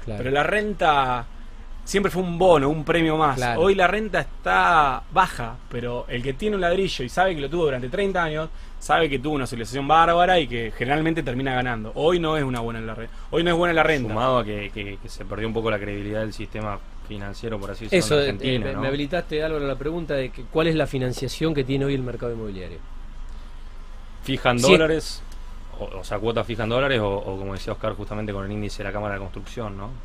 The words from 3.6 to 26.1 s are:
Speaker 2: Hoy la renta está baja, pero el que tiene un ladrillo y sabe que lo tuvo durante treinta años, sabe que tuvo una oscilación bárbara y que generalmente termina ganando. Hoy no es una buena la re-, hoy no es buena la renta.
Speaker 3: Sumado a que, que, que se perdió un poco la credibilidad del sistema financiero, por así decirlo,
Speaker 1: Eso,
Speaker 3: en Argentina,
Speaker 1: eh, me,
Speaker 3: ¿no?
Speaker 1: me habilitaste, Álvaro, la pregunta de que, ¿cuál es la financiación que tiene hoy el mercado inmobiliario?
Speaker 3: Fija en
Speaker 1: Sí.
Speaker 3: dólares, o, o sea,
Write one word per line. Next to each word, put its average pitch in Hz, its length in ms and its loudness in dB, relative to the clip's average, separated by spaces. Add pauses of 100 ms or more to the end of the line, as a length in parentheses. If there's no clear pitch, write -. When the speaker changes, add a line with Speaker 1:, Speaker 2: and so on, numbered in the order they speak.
Speaker 2:
Hoy 190 120 6
la 185 140 6
renta 196 320 -2
está 175 920 4
baja, 139 460 2 (140)
pero 120 380 -6
el 120 140 -4
que 131 120 -2
tiene 214 200 -2
un 196 60 0
ladrillo 180 440 2
y 123 40 -4
sabe 185 260 2
que 151 60 -4
lo 139 80 -4
tuvo 170 160 0
durante 135 240 0
treinta 185 340 0
años, 156 280 -2 (280)
sabe 160 300 4
que 135 100 0
tuvo 151 180 -2
una 135 80 0
oscilación 123 440 -4
bárbara 170 500 6
y 151 80 2
que 117 300 -4
generalmente 156 460 2
termina 135 320 -2
ganando. 120 400 -2
Hoy 165 260 4
no 156 160 0
es 147 80 0
una 127 160 -2
buena 117 220 -4
la 110 120 -8
re-, 110 140 -8 (220)
hoy 160 120 2
no 175 80 4
es 165 60 4
buena 175 160 4
la 160 120 6
renta. 139 260 2
Speaker 3:
Sumado 123 280 2
a 113 60 0
que, 104 280 -6
que, 101 300 -8
que - 60 -10
se - 160 -10
perdió 101 240 -4
un 110 60 -4
poco 113 160 -2
la 104 80 0
credibilidad 101 420 -4
del 110 140 -4
sistema 107 440 -6 (300)
financiero, 104 500 -8
por 101 120 -8
así 98 140 -10
decirlo, 117 200 2
Speaker 1:
Eso, 151 120 2
Speaker 3:
en 143 40 4 (160)
Argentina, 127 180 -2
Speaker 1:
eh, 123 60 2
me, 101 140 -2
Speaker 3:
¿no? - 80 -4
Speaker 1:
me 135 60 0
habilitaste, 151 540 -2
Álvaro, 156 240 -2
la 139 100 -2
pregunta 151 380 -4
de 131 160 -2
que, 120 140 -12
¿cuál 160 240 2
es 160 80 4
la 147 100 2
financiación 127 680 -2
que 143 100 2
tiene 135 200 0
hoy 139 100 2
el 131 80 0
mercado 120 300 -4
inmobiliario? 95 460 -8 (1400)
Speaker 3:
Fija 135 280 2
en 123 100 4
Speaker 1:
Sí. 131 100 8
Speaker 3:
dólares, 160 520 4 (580)
o, 104 40 -6 (140)
o 90 60 -10
sea, 107 140 -4